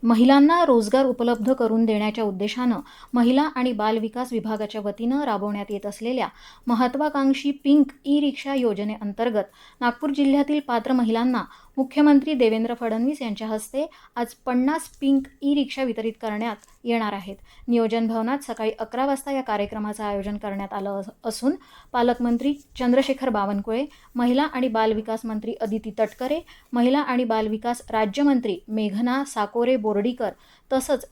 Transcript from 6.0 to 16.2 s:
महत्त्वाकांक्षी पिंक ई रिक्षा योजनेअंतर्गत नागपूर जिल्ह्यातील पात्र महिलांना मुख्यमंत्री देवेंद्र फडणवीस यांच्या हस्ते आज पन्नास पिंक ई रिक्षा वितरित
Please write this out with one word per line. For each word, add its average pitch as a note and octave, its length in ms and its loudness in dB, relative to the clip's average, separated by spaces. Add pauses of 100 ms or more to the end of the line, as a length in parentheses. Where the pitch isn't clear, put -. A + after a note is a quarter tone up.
महत्त्वाकांक्षी C4+ 840 0
पिंक C#4+ 360 4 (180)
ई C#4+ 160 2
रिक्षा C#4 340 -2
योजनेअंतर्गत G#3+ 880 -2 (360)
नागपूर B3 300 -2
जिल्ह्यातील C#4+ 500 2
पात्र A#3+ 320 -2
महिलांना A#3 500 2 (340)
मुख्यमंत्री C#4+ 580 4
देवेंद्र A3+ 400 2
फडणवीस A#3+ 480 -2
यांच्या A3 260 -6
हस्ते C4 420 -4 (260)
आज A#3+ 180 -4
पन्नास C4 480 0 (180)
पिंक C#4 220 2 (200)
ई C#4+ 120 2
रिक्षा C#4 280 -2
वितरित A3 300 -4 (100)